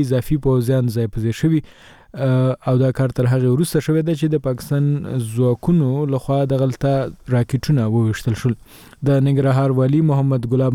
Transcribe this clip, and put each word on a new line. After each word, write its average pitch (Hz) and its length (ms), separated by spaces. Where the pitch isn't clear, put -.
اضافي 131 400
پوځیان 127 520
ځای 113 180
په 113 100
ځای 113 160
شوي، 160 220
آه، 131 420
او 127 100
دا 131 140
کار 131 260
تر 123 80
هغې 127 260
وروسته 156 320
شوی 156 180
دی 165 140
چې 151 160
د 151 140
پاکستان 143 420
ځواکونو 127 560
لخوا 139 260
دغلته 135 380
راکټونه 123 580
وویشتل 113 480
شول. 117 140
د 139 160
ننګرهار 135 520
والي 139 300
محمد 135 460
ګلاب 131 220